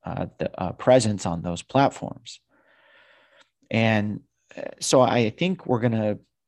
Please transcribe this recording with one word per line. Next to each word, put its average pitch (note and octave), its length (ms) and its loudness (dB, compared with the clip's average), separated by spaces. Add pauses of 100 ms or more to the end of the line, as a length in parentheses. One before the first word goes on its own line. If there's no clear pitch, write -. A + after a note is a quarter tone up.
uh, F2+ 220 -8 (120)
the, - 220 -8
uh, F2 120 -4
presence A2 540 2
on E2+ 160 -4
those E2+ 200 -6
platforms. - 800 -4 (1300)
And, G#2+ 500 0 (360)
uh, - 60 -12 (180)
so C3+ 200 2
I A#2+ 300 2
think F3 340 -4
we're A#2+ 160 0
gonna, A2 380 0 (300)